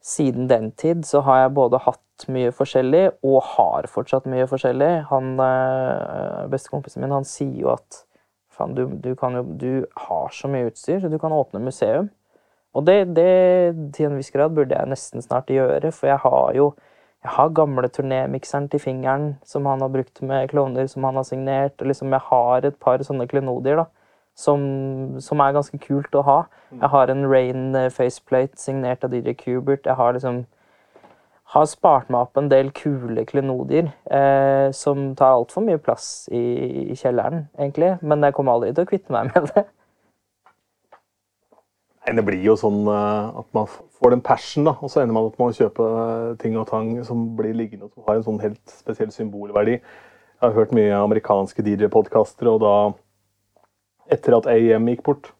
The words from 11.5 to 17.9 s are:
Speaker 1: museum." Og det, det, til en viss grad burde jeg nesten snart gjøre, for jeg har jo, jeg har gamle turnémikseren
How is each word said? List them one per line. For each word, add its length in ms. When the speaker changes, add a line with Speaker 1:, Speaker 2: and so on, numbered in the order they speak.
Speaker 1:
museum." 460
Og 80
det, 140
det, 140
til 140
en 100
viss 160
grad 160
burde 240
jeg 160
nesten 320
snart 240
gjøre, 480
for 160
jeg 140
har 340
jo, 80
jeg 140
har 180
gamle 320
turnémikseren 840